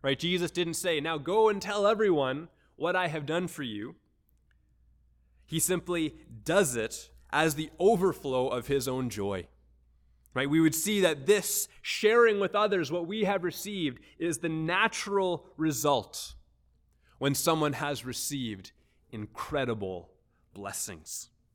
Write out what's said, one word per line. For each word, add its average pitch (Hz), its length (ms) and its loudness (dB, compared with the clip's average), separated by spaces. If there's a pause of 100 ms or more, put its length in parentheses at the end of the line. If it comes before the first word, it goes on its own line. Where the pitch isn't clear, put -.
Right? 135 160 0
Jesus 175 340 0
didn't 170 220 -2
say, 165 260 0
"Now 160 180 -4
go 202 300 4
and 202 120 0
tell 202 260 0
everyone 170 640 2 (280)
what 170 180 -2
I 185 140 0
have 147 180 -6
done 170 220 -2
for 156 160 -10
you." 113 320 -8 (1500)
He 160 120 -2
simply 170 560 -2 (300)
does 160 320 2
it - 340 -6 (200)
as 151 260 2
the 156 140 -6 (100)
overflow 170 680 2
of 123 200 -4
his 135 180 0
own 127 240 -4
joy. 98 380 -4 (840)
Right? 135 160 -2
We 156 120 4
would 160 160 6
see 208 240 0
that 151 260 2
this - 420 2 (140)
sharing 220 560 4
with 196 160 0
others 196 380 2
what 170 160 -4
we 214 160 -2
have 190 180 0
received 175 560 -4 (180)
is 160 220 -2
the 170 100 -4
natural 180 1080 0
result 139 760 0 (840)
when 139 160 0
someone 156 400 2
has 139 300 -4
received 120 680 -8 (400)
incredible 107 1000 -6 (420)
blessings. 98 760 -10 (240)